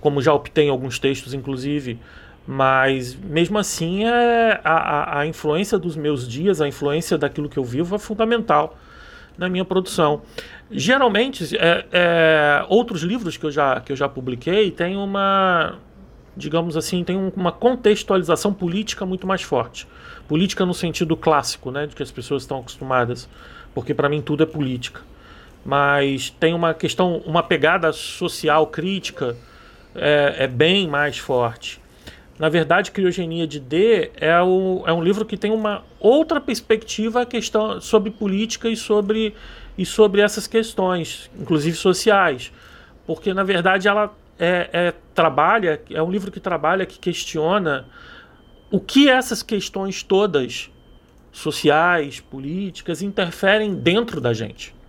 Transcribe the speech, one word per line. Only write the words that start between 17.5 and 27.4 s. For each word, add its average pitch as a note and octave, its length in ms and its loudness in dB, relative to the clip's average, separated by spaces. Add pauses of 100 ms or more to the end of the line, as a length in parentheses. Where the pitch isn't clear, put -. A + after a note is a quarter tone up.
contextualização G#3 1040 2
política F#3+ 500 -4
muito F#3 220 -6
mais F#3+ 160 -2
forte. - 440 -4 (400)
Política F#3 380 0
no F3+ 80 0
sentido E3 440 -2
clássico, - 540 0
né, C#3+ 160 -6
de C#3+ 80 -14
que - 80 -10
as B2+ 80 -10
pessoas C3 340 -6
estão C3+ 160 -8
acostumadas, B2 680 -2 (460)
porque C3 180 -4
pra C#3+ 160 0
mim D3 140 -2
tudo D3+ 200 0
é D#3 40 4
política. C3 560 -6 (640)
Mas C#3 680 2
tem E3 240 2
uma E3+ 180 0
questão, E3+ 540 0
uma E3 160 2